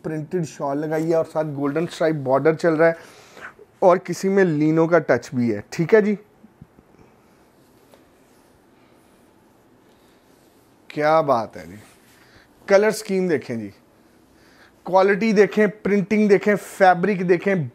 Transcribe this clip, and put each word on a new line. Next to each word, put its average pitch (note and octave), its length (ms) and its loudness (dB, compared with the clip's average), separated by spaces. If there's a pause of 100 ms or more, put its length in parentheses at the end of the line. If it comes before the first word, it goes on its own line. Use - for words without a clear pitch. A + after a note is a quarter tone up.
प्रिंटेड D#3 400 -6
शॉल C#3+ 340 -8
लगाई D#3+ 300 -4
है E3 80 0
और D#3+ 80 0
साथ D#3 300 -6
गोल्डन C#3+ 320 -4
स्ट्राइप D#3+ 300 -2
बॉर्डर C#3 380 0
चल D#3+ 200 0
रहा E3 140 4
है, E3 80 -2 (840)
और F#3 160 6
किसी F#3 300 -6
में G3 160 4
लिनो D#3 420 2
का E3+ 140 2
टच C3 340 -2
भी A#2+ 160 0
है, G#2 120 -4 (100)
ठीक E3+ 220 -2
है G#3+ 80 6
जी। G#3 120 0 (4000)
क्या D3+ 320 0
बात A#2+ 340 -2
है F2 100 -18
जी, F#2 120 -20 (880)
कलर G3+ 220 4
स्कीम F#3+ 380 -4
देखें B2 320 -4
जी, G2+ 120 -12 (1120)
क्वालिटी G3 460 2
देखें, G3+ 360 2
प्रिंटिंग G3+ 600 0
देखें, G3+ 280 2
फैब्रिक F#3 720 2
देखें, F3 480 0